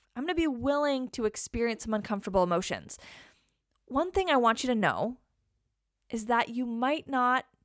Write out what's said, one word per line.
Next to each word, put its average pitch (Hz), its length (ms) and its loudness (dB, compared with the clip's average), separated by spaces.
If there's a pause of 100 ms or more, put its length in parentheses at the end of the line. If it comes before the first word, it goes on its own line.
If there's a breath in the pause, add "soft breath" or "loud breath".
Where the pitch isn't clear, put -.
(140)
I'm 247 80 -6
gonna 349 120 -2
be 330 120 2
willing 277 640 0
to 226 140 -2
experience 226 580 -2
some 220 120 -2
uncomfortable 196 500 0
emotions," 175 520 -2 (920 loud breath)
one 320 260 -2
thing 370 180 0
I 285 60 6
want 226 260 4
you 254 60 -2
to 247 60 2
know 185 440 0 (920)
is 220 180 -6
that 233 240 2
you 247 140 -4
might 247 440 -2
not 254 380 2 (180)